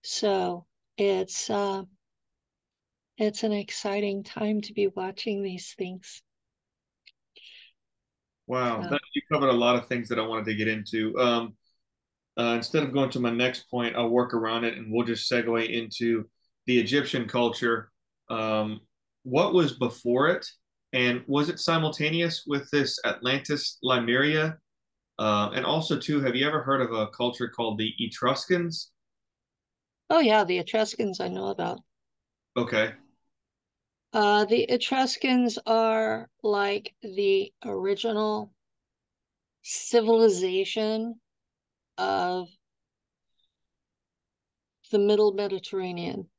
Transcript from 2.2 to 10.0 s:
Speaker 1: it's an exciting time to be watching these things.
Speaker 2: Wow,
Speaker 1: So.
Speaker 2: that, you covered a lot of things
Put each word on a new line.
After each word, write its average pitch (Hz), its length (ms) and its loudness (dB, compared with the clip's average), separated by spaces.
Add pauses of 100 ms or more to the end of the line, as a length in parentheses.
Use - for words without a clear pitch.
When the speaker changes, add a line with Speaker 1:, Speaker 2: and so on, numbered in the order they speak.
Speaker 1:
it's 208 240 -2
an 220 100 0
exciting 202 720 -4
time 214 380 -2
to 208 100 -14
be 202 160 0
watching 196 540 -6
these 180 320 -10
things. 185 480 -12 (2250)
Speaker 2:
Wow, 123 360 -2
Speaker 1:
So. 170 80 -6
Speaker 2:
that, 143 100 0 (140)
you 147 80 -2 (100)
covered 139 160 4
a 127 40 6
lot 120 240 6
of - 120 -4
things 120 200 -4